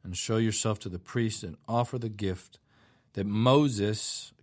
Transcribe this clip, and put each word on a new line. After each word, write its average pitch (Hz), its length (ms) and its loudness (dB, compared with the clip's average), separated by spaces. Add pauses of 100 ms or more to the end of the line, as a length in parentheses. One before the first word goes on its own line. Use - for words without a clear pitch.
and 90 120 -10
show 113 220 -2
yourself 110 440 2
to 95 100 -8
the 90 80 -8
priest 113 440 -4
and 87 140 -10 (100)
offer 120 320 0
the 117 120 -6
gift 101 480 -6 (560)
that 98 100 -2
Moses 110 1160 2